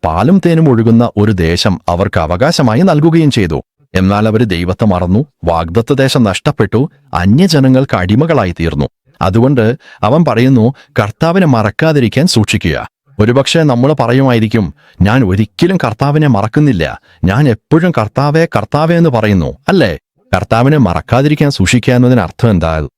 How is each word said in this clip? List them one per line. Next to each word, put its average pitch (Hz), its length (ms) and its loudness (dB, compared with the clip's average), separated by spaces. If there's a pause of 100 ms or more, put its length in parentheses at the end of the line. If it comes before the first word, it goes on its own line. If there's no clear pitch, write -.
പാലും 110 400 2
തേനും 160 240 2
ഒഴുകുന്ന 113 480 2
ഒരു 104 140 2
ദേശം 90 480 -2 (100)
അവർക്ക് 92 300 -2
അവകാശമായി 113 640 0
നൽകുകയും 160 500 2
ചെയ്തു. 80 300 -2 (340)
എന്നാൽ 101 320 0
അവര് 110 180 0
ദൈവത്തെ 90 400 -4
മറന്നു, 92 400 0 (180)
വാഗ്ദത്ത 85 500 -2
ദേശം 135 300 0
നഷ്ടപ്പെട്ടു, 113 680 -2 (240)
അന്യജനങ്ങൾക്ക് 131 800 2
അടിമകളായി 107 560 0
തീർന്നു. 73 380 -4 (320)
അതുകൊണ്ട് 117 560 0 (260)
അവൻ 151 240 0
പറയുന്നു, 123 460 2 (260)
"കർത്താവിനെ 165 480 -2
മറക്കാതിരിക്കാൻ 131 800 0
സൂക്ഷിക്കുക." 92 600 -2 (320)
ഒരുപക്ഷെ 127 440 0
നമ്മൾ 135 360 0
പറയുമായിരിക്കും, 117 760 0 (280)
"ഞാൻ 113 220 2
ഒരിക്കലും 110 540 -2
കർത്താവിനെ 143 500 -2
മറക്കുന്നില്ല, 107 720 0 (240)
ഞാൻ 113 260 2
എപ്പോഴും 160 420 0
കർത്താവേ, 147 540 -2
കർത്താവേ 156 520 -2
എന്ന് 165 120 2
പറയുന്നു," 101 480 0 (100)
അല്ലേ? 120 300 0 (380)
കർത്താവിനെ 120 420 0
മറക്കാതിരിക്കാൻ 135 720 0
സൂക്ഷിക്കുക 120 420 0
എന്നതിന് 123 280 2
അർത്ഥം 101 280 -2
എന്താ? 80 380 -2 (100)